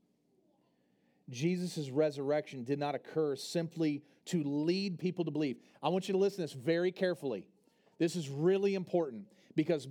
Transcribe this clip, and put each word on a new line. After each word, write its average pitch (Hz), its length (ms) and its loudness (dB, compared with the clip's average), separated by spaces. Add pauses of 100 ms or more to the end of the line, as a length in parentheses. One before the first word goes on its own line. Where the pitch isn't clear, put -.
(1300)
Jesus' 165 600 -2
resurrection 143 760 0
did 139 160 -2
not 143 160 -2
occur 147 400 -2
simply 160 680 -2 (260)
to 170 180 0
lead 165 520 0
people 180 280 -2
to 156 60 -4
believe. 147 260 0 (260)
I 143 60 2
want 185 180 0
you 196 60 0
to 190 40 2
listen 196 200 2
to 180 60 -4
this 143 100 -6
very 165 400 2
carefully. 165 520 -2 (520)
This 165 180 2
is 151 140 -4
really 190 460 4
important 156 500 0 (320)
because 151 340 2